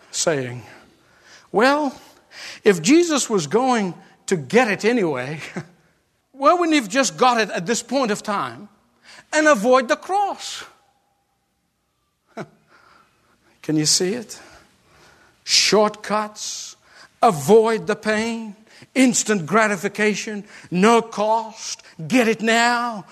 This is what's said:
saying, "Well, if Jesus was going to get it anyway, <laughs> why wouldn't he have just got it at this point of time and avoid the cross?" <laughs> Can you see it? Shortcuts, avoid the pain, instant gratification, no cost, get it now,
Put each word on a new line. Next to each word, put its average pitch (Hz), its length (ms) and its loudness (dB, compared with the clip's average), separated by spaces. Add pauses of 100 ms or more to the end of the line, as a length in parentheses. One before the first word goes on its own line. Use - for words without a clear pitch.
(100)
saying, 127 520 -4 (880)
"Well, 269 420 2 (680)
if 190 160 4
Jesus 302 480 4
was 185 180 0
going 214 460 0 (340)
to 190 100 0
get 196 320 0
it 196 180 -2
anyway, 156 540 -2 (140)
<laughs> - 760 -18
why 277 220 4
wouldn't 349 180 2
he 302 80 4
have 208 80 -4
just 190 300 -2
got 240 200 4
it 208 120 0
at 180 160 -8
this 220 160 -2
point 247 280 -2
of 208 120 -6
time 165 480 -8 (600)
and 302 140 2
avoid 254 420 4
the 294 80 0
cross?" - 680 -6 (1700)
<laughs> 156 120 -12 (1160)
Can 156 140 -4
you 151 100 0
see 180 280 0
it? - 260 -14 (1040)
Shortcuts, - 1300 -2 (460)
avoid 214 640 4
the 208 100 -2
pain, 220 600 -4 (380)
instant 214 500 2
gratification, 208 1000 -2 (260)
no 220 320 4
cost, 220 800 -6 (260)
get 226 200 2
it 220 120 0
now, 233 720 0